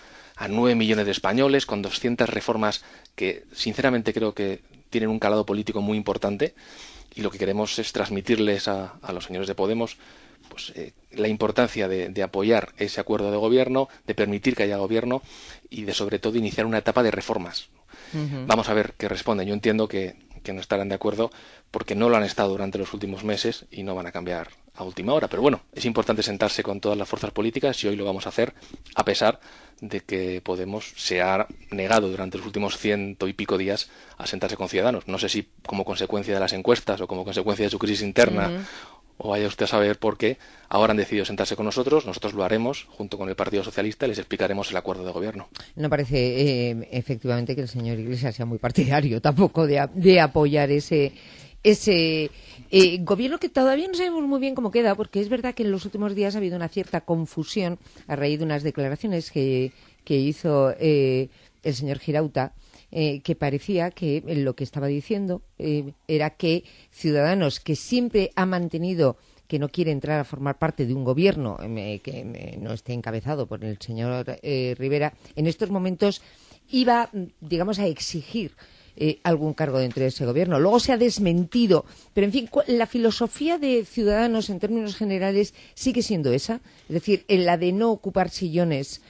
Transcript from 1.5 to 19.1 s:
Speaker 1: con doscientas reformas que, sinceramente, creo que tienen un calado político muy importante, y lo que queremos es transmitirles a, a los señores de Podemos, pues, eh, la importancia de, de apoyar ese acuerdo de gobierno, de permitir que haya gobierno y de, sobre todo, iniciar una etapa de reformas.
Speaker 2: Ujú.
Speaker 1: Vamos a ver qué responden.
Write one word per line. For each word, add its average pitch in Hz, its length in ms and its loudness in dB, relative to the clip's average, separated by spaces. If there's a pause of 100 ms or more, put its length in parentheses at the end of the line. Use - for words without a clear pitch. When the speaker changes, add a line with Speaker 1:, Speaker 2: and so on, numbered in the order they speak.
Speaker 1:
con 104 160 -4
doscientas 117 480 0
reformas 110 540 -2 (320)
que, 95 380 -4
sinceramente, 117 600 0
creo 110 200 -2
que 98 280 -4 (280)
tienen 110 200 0
un 110 100 -2
calado 104 260 2
político 104 360 -4
muy 107 160 0
importante, 101 580 -2 (600)
y 107 60 -10
lo 104 100 -2
que 95 60 -12
queremos 104 420 -2
es 110 140 -6
transmitirles 104 760 0
a, 95 340 -4
a 98 120 -10
los 90 120 -10
señores 95 220 -8
de 98 80 -6
Podemos, 113 420 -2 (520)
pues, - 260 -14
eh, - 160 -14 (200)
la 107 180 0
importancia 107 580 0
de, 92 220 -2
de 98 140 -4
apoyar 101 540 2
ese 104 220 -4
acuerdo 101 320 -2
de 104 60 0
gobierno, 127 500 2 (200)
de 107 80 -2
permitir 104 400 0
que 110 80 0
haya 101 140 0
gobierno 113 440 -2 (480)
y 113 140 -10
de, 98 100 -4
sobre 101 260 -2
todo, 113 180 -2
iniciar 110 280 -2
una 113 140 0
etapa 117 220 2
de 110 100 4
reformas. 98 580 -4 (440)
Speaker 2:
Ujú. 143 320 -6
Speaker 1:
Vamos 113 220 2
a 110 60 0
ver 104 240 0
qué 107 100 -4
responden. 98 400 -2